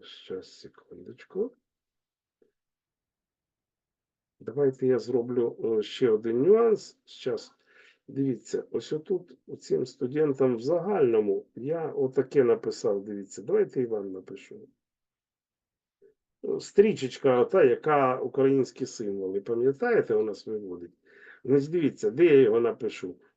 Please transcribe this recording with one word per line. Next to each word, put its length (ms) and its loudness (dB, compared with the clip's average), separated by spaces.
щас, 580 -16
секундочку. 880 -12
Давайте 460 -2
я 120 4
зроблю, 580 -2
е, 40 0
ще 280 0
один 320 0
нюанс. 640 2
Щас, 480 -8
дивіться, 640 -4
ось 220 -6
отут, 400 -6
оцим 400 -4
студентам 680 0
в 40 -6
загальному, 920 0
я 340 -6
отаке 560 0
написав, 600 -2
дивіться, 380 -12
давайте 400 0
і 40 -2
вам 260 -6
напишу. 560 -16
Стрічечка 800 2
ота, 240 4
яка 560 2
українські 680 0
символи, 540 -6
пам'ятаєте, 760 0
у 80 2
нас 240 -8
виводить? 520 -12
Значить, 260 0
дивіться, 400 -2
де 140 4
я 160 8
його 200 6
напишу? 560 -4